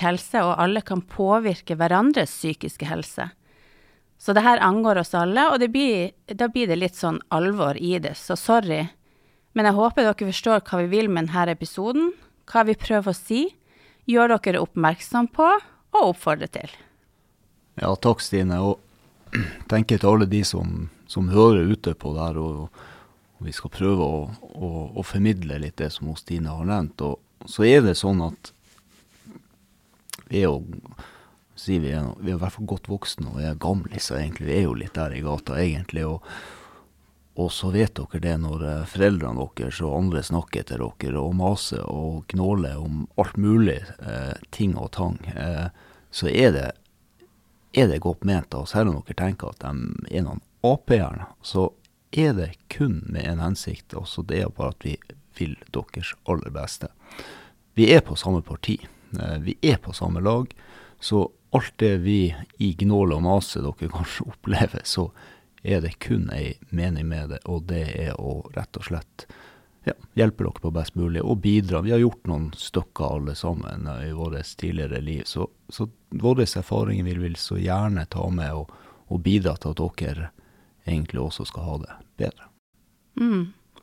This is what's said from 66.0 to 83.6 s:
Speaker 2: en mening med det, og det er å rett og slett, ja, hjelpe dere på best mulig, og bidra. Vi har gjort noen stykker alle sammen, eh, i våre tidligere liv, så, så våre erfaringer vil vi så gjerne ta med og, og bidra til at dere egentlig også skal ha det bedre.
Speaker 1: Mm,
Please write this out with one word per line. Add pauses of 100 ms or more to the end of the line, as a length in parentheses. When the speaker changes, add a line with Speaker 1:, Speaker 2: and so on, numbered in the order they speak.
Speaker 2:
en (160)
mening
med
det, (100)
og
det (100)
er (100)
å (180)
rett
og
slett, (580)
ja, (180)
hjelpe
dere
på
best
mulig,
og
bidra.
Vi
har
gjort
noen
stykker
alle
sammen,
eh,
i
våre
tidligere
liv,
så, (180)
så (340)
våre
erfaringer
vil
vi
så
gjerne
ta
med
og, (400)
og
bidra
til
at (160)
dere (560)
egentlig
også
skal
ha
det (240)
bedre. (720)
Speaker 1:
Mm, (400)